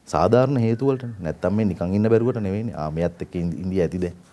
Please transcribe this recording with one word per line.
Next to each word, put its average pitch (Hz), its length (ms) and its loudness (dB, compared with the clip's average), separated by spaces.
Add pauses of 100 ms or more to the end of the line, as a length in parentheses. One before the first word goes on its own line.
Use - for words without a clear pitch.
සාධාරණ 120 500 4
හේතු 113 280 2
වලටනේ. 127 340 -2
නැත්තම් 85 340 -2
මේ 110 100 2
නිකන් 90 300 -2
ඉන්න 107 140 2
බැරුවට 113 320 2
නෙවෙයිනේ. 101 340 -4
"ආ, 76 160 -6
මෙයත් 82 320 -2
එක්ක - 120 -10
ඉඳ-, 85 200 -2
ඉඳිය 92 260 -2
ඇති 85 180 0
දැන්. 87 180 -4 (160)